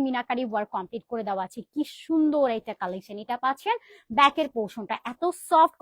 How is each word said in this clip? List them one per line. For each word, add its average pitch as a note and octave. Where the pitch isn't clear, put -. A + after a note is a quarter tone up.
মিনাকারি B3+
ওয়ার্ক G#3+
কমপ্লিট F#3+
করে A3+
দেওয়া F#3+
আছে। -
কি D4
সুন্দর D4+
একটা G#3+
কালেকশন। F#3+
এটা A#3+
পাচ্ছেন C4+
ব্যাকের C#4+
পোর্শনটা, G#3+
এত -
সফট D#4+